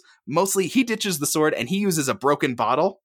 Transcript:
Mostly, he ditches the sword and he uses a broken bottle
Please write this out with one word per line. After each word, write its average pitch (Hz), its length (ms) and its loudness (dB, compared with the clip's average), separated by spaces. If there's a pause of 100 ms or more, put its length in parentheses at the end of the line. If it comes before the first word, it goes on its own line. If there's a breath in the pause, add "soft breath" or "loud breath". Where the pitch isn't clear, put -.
(280 soft breath)
Mostly, 185 400 0
he 262 160 2
ditches 214 360 -2
the 143 60 -4
sword 156 280 0
and - 160 -4
he 190 80 0
uses 165 320 0
a 120 40 -2
broken 135 420 0
bottle 131 500 0